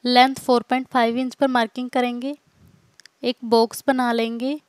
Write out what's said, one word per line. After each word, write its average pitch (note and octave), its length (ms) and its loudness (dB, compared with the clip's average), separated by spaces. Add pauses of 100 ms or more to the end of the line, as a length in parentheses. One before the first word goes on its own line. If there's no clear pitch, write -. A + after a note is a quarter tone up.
length B3 300 4
four A#3+ 260 2
point B3+ 260 -2
five A#3 300 0
inch B3+ 180 -4
पर C#4 120 0
marking B3 420 -2
करेंगे। B3 460 -4 (880)
एक - 200 -2
box A3+ 440 0
बना B3+ 240 0
लेंगे A#3 580 -4